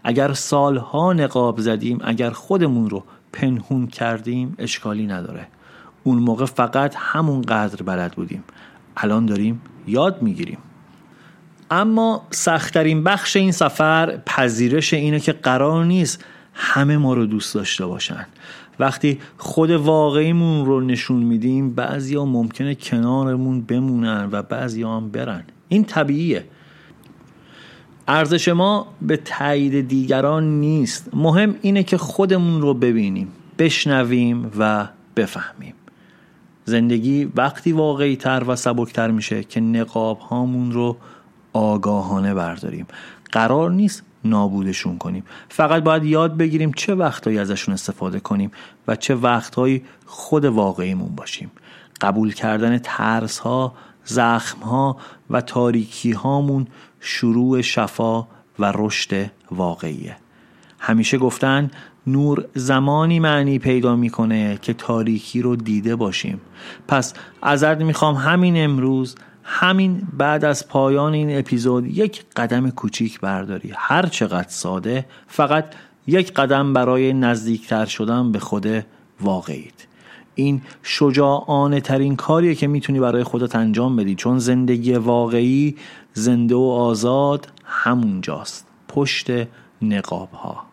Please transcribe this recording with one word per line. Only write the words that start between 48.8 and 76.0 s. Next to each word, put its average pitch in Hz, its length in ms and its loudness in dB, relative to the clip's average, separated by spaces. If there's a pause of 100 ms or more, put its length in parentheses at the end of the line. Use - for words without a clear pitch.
و 110 80 0
چه - 200 -2
وقتایی 123 680 0 (220)
خود - 400 -2
واقعیمون 95 680 0
باشیم. - 360 -12 (500)
قبول 104 320 0
کردن 113 440 0
ترس‌ها، 117 960 -2 (300)
زخم‌ها 120 920 0 (320)
و 123 120 0
تاریکی‌هامون 123 1300 -2 (320)
شروع 123 600 0
شفا 113 600 -2 (380)
و 101 160 0
رشد 104 540 -2 (220)
واقعیه. 85 680 -6 (600)
همیشه 113 380 2
گفتن 135 540 0 (360)
نور 143 460 2
زمانی 143 640 2
معنی 143 400 2
پیدا 123 360 2
می‌کنه 110 640 0
که 117 120 -4
تاریکی 113 680 -2
رو 123 140 2
دیده 110 400 -2
باشیم. 107 460 -4 (460)
پس 135 260 0 (280)
ازت 147 360 4
می‌خوام 156 380 2
همین 170 480 4
امروز، 131 520 0 (280)
همین 190 640 0 (100)
بعد 147 280 2
از 143 220 0
پایان 139 460 2
این 151 240 0
اپیزود 123 500 0
یک 180 380 -2 (100)
قدم 120 340 0
کوچیک 113 500 -6
برداری، 98 560 -6
هر 170 300 0
چقدر 117 440 -4
ساده، 101 560 -4 (220)
فقط 151 380 2 (420)